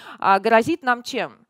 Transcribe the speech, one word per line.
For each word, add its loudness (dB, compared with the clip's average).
а, 2
грозит 0
нам -2
чем? -8